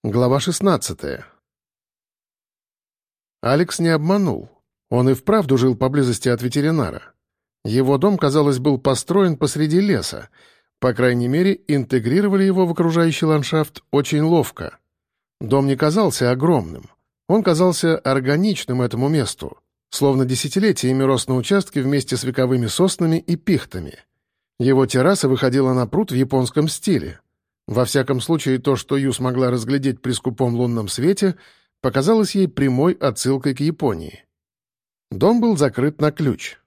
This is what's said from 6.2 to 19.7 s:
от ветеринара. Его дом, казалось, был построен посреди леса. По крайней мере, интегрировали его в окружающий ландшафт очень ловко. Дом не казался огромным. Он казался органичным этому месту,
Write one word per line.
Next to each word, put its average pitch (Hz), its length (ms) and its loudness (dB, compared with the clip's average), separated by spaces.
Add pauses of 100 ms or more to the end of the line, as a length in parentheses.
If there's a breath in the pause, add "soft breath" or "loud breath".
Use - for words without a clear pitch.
от 117 100 0
ветеринара. 139 720 -2 (500)
Его 131 360 2
дом, 190 180 2
казалось, 143 420 0
был 135 200 0
построен 165 580 0
посреди 151 440 0
леса. 180 500 -4 (500 soft breath)
По 127 140 0
крайней 120 340 2
мере, 180 400 0
интегрировали 147 760 0
его 190 200 2
в 170 60 -2
окружающий 165 560 0
ландшафт 156 640 -2
очень 143 320 0
ловко. 160 560 0 (640)
Дом 135 240 2
не 139 100 0
казался 156 540 2
огромным. 127 580 0 (400)
Он 208 140 2
казался 170 560 2
органичным 135 840 0
этому 123 300 0
месту, 131 480 -4 (320)